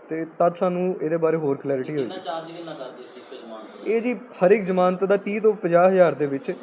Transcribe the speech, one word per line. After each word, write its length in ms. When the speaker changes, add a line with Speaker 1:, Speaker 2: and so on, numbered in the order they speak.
Speaker 1:
ਤੇ 160
ਤਦ 280
ਸਾਨੂੰ 480
ਇਹਦੇ 160
ਬਾਰੇ 200
ਹੋਰ 200
ਕਲੈਰਿਟੀ 360
Speaker 2:
ਇਹ 40
ਕਿੰਨਾ 160
Speaker 1:
ਹੋਏਗੀ। 120
Speaker 2:
ਚਾਰਜ 260
ਕਿੰਨਾ 220
ਕਰਦੇ 300
ਸੀ 160
ਇੱਕ 260
ਜ਼ਮਾਨਤ 180
ਦਾ? 280
Speaker 1:
ਇਹ 100
ਜੀ 120
ਹਰ 380
ਇੱਕ 120
ਜ਼ਮਾਨਤ 400
ਦਾ 140
ਤੀਹ 240
ਤੋਂ 120
ਪੰਜਾਹ 360
ਹਜ਼ਾਰ 240
ਦੇ 120
ਵਿੱਚ 380